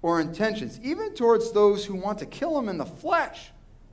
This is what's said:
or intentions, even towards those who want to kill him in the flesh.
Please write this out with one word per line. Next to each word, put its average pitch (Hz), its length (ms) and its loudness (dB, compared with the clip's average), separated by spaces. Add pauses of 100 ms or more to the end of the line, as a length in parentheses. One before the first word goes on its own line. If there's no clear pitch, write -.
or 170 200 2
intentions, 202 600 -2
even 370 320 -4
towards 233 380 4
those 208 320 6
who 196 120 -8
want 196 240 -4
to 131 60 -8
kill 311 320 -4
him 226 120 -2
in 175 80 -4
the - 80 -4
flesh. - 680 -4 (420)